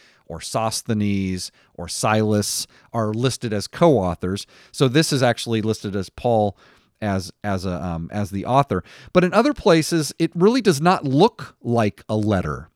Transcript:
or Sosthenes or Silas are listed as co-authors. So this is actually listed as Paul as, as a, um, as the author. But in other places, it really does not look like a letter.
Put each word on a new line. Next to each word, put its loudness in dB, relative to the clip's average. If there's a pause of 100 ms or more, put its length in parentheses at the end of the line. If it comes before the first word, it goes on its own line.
(300)
or -10
Sosthenes -4 (240)
or -12
Silas 0 (260)
are -4
listed -4
as -4
co-authors. 0 (240)
So 2
this 2
is 0
actually 0
listed -4
as -4
Paul 0 (460)
as, -4 (100)
as -4
a, -6
um, -6
as -4
the -6
author. 0 (280)
But 4
in -2
other 4
places, 2
it 0
really 4
does 2
not 2
look 2
like 0
a -2
letter. -2